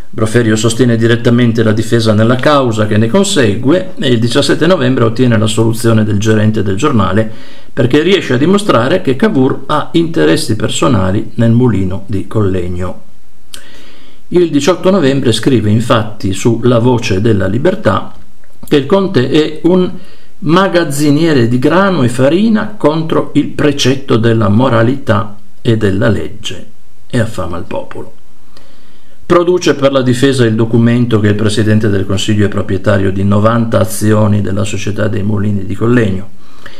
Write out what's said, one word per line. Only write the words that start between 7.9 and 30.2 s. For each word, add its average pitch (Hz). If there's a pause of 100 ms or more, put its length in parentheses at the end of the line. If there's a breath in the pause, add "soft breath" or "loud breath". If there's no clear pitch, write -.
riesce 175
a 123
dimostrare 156
che 127
Cavour 143
ha 151
interessi 160
personali 104
nel 117
mulino 101
di 92
Collegno. 90 (1300 loud breath)
Il 175
diciotto 185
novembre 139
scrive 110
infatti 110
su 113
La 123
Voce 110
della 101
Libertà 110 (520)
che 151
il 135
Conte 190
è 151
un 180 (480 loud breath)
magazziniere 151
di 127
grano 190
e 120
farina 196
contro 160
il 147
precetto 135
della 110
moralità 117 (240)
e 113
della 104
legge 98 (440)
e 127
affama 87
il 78
popolo. - (1120 soft breath)
Produce 175
per 135
la 135
difesa 123